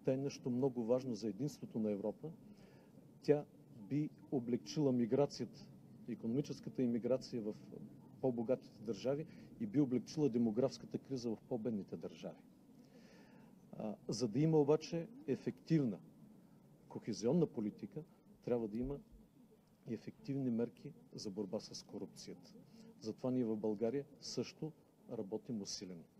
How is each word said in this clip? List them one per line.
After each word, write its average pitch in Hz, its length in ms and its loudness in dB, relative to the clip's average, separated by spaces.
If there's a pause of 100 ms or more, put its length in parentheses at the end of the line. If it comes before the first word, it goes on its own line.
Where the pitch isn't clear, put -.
Тя 135 80 4
е 131 40 4
нещо 135 340 -4
много 123 340 2
важно 123 300 2
за 107 140 -2
единството 123 500 -4
на 107 120 2
Европа. 104 380 -2 (920)
Тя 147 220 6 (440)
би 147 220 2 (220)
облегчила 127 600 2
миграцията, 123 720 2 (420)
икономическата 127 720 -2
имиграция 120 600 2
в 104 120 -2 (680)
по-богатите 120 600 0
държави 117 440 -2 (340)
и 120 60 0
би 139 140 4
облегчила 127 480 2
демографската 117 680 2
криза 120 320 -4
в 104 80 -2 (100)
по-бедните 110 480 -2
държави. 82 400 -10 (1400)
А, 107 220 -6 (140)
за 113 200 0
да 110 120 2
има 160 180 8
обаче 151 500 4 (180)
ефективна 131 720 2 (920)
кохезионна 120 540 2
политика, 107 560 -6 (420)
трябва 117 240 0
да 107 100 -4
има 139 200 -2 (880)
и 117 60 -2
ефективни 135 560 -4
мерки 120 420 -2 (220)
за 107 160 -6
борба 101 300 -4
с - 260 -12
корупцията. - 680 -12 (460)
Затова 110 300 -2
ние 127 140 4
в 110 120 2
България 113 480 0 (160)
също - 520 -6 (400)
работим 107 500 -4
усилено. 90 400 -8 (160)